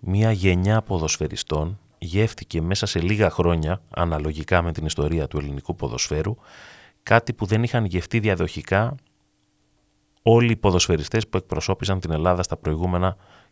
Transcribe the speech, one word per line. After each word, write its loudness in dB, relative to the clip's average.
μια 2
γενιά 2
ποδοσφαιριστών -4
γεύτηκε -2
μέσα 0
σε -2
λίγα 2
χρόνια, 0
αναλογικά 0
με -2
την -6
ιστορία -2
του -6
ελληνικού -6
ποδοσφαίρου, -4
κάτι 2
που -6
δεν 2
είχαν 0
γευτεί -2
διαδοχικά 0
όλοι 6
οι 0
ποδοσφαιριστές 2
που -4
εκπροσώπησαν -2
την -4
Ελλάδα 2
στα -6
προηγούμενα 0